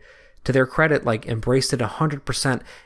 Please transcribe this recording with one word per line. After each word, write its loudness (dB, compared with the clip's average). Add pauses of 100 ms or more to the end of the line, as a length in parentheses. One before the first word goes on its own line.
(420)
to -2
their 4
credit, 2
like, -2
embraced 0
it -2
a -2
hundred -4
percent. -2 (240)